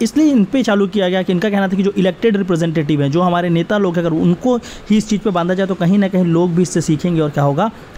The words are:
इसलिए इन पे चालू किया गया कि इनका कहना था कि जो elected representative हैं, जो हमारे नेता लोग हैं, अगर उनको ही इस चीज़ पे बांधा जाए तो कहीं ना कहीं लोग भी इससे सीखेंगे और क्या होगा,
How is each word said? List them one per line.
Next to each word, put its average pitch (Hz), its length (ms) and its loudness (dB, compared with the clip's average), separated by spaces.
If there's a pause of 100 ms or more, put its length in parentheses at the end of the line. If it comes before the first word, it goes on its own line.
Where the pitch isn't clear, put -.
इसलिए 294 300 2
इन 240 140 4
पे 262 180 0
चालू 202 240 2
किया 185 220 0
गया 185 140 0
कि 185 100 -2
इनका 180 160 0
कहना 196 180 0
था 190 80 -2
कि 190 80 0
जो 196 140 0
elected 196 400 0
representative 165 640 0
हैं, 139 100 0
जो 165 100 0
हमारे 175 280 0
नेता 170 280 0
लोग 180 200 0
हैं, 175 80 -2
अगर 156 100 0
उनको 180 420 2
ही - 400 -2
इस 214 120 -2
चीज़ 208 120 -2
पे 220 80 -2
बांधा 175 240 -2
जाए 190 140 -2
तो 185 80 -4
कहीं 180 220 2
ना 196 100 2
कहीं 185 180 0
लोग 170 300 2
भी 180 60 2
इससे 175 200 0
सीखेंगे 160 400 0
और 151 80 0
क्या 143 140 -2
होगा, 151 280 0 (260)